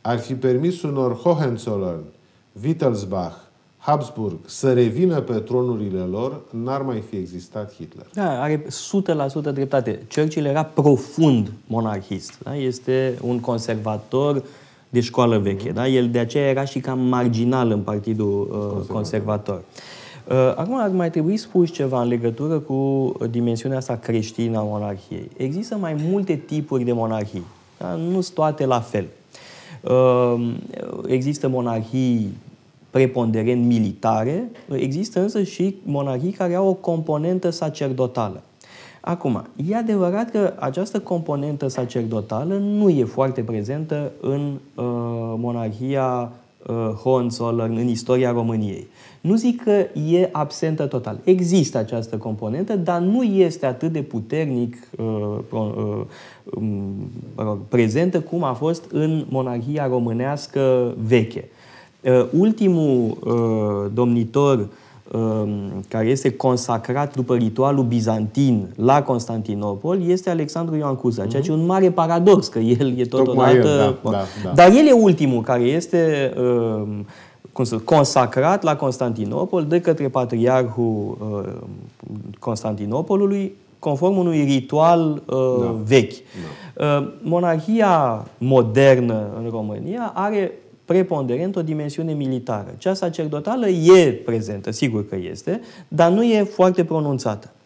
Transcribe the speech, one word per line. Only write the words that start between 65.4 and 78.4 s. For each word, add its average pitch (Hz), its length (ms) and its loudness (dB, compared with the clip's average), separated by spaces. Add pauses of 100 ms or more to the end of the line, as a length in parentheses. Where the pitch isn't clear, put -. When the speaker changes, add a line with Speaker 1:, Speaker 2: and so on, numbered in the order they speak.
Speaker 2:
care 110 180 -2
este 135 260 2
consacrat 127 840 -2
după 127 200 0
ritualul 127 500 2
bizantin 113 800 0 (100)
la 131 260 4
Constantinopol 110 1040 -4
este 180 240 0
Alexandru 165 460 -4
Ioan 143 180 -2
Cuza, 113 320 -2
ceea 127 160 -2
ce 156 80 -2
e - 20 2
Speaker 1:
Mhm. 156 100 2
Speaker 2:
un 170 60 2
mare 190 220 4
paradox, 175 580 4
că - 100 -4
el 120 400 4
e 123 60 2
Speaker 1:
Tocmai 127 500 4
el, 123 80 8
Speaker 2:
totodată, 143 220 4
Speaker 1:
da, - 180 2
Speaker 2:
bă, 113 80 0
Speaker 1:
da, 98 140 0 (200)
da. 92 100 -2
Speaker 2:
dar 175 140 12
el 269 180 8
e 285 60 8
ultimul 156 500 6
care 120 200 2
este, 151 800 2
um, 110 640 0 (460)
cum 131 120 -2
să, 117 140 -4
consacrat 139 840 2